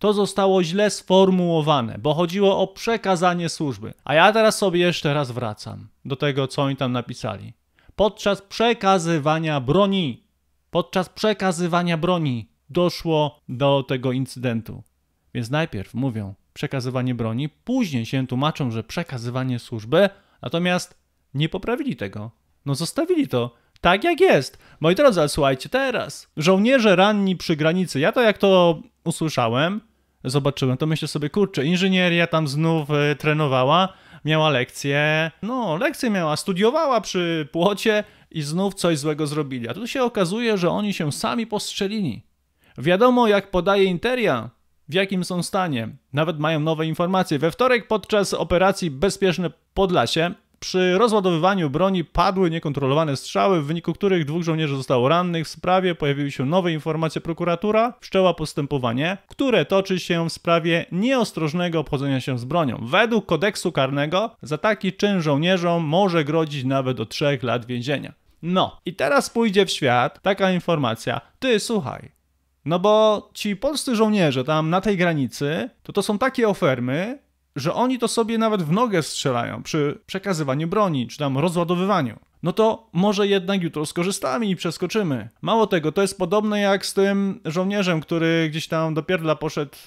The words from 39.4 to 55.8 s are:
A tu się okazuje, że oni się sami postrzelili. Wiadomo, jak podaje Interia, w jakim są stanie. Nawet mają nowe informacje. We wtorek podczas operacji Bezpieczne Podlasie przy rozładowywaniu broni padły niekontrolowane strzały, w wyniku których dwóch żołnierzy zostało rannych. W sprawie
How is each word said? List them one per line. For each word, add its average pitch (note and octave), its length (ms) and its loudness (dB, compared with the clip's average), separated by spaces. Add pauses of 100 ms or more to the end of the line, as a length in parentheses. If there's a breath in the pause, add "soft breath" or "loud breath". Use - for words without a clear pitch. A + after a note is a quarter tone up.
A A2+ 60 -6
tu A3+ 120 -8
się C4 160 -2
okazuje, A3 560 0
że E3+ 120 2
oni G3 240 -2
się D3 180 -2
sami A3+ 340 -4
postrzelili. G3 760 -4 (560 soft breath)
Wiadomo, A3+ 500 4
jak G3+ 220 0
podaje F#3+ 340 2
Interia, F#3 640 0 (380)
w D#3+ 60 -8
jakim F#3+ 300 0
są F3 180 -4
stanie. D3+ 460 -2 (240)
Nawet D3+ 260 0
mają D3+ 220 0
nowe D#3+ 260 0
informacje. F3 520 0
We D#3+ 120 0
wtorek B3 380 0
podczas G#3 460 0
operacji F3+ 560 2
Bezpieczne F3 600 0 (240)
Podlasie E3+ 600 0 (260)
przy F#3 380 2
rozładowywaniu F#3 720 2
broni F3 340 0
padły F#3 460 0
niekontrolowane D3 680 0
strzały, G3 460 0
w C#3+ 40 -6
wyniku E3 260 -4
których F#3 320 0
dwóch D#3 180 -4
żołnierzy D#3 340 -2
zostało C3 320 2
rannych. E3+ 380 0
W - 40 -14
sprawie F3+ 440 0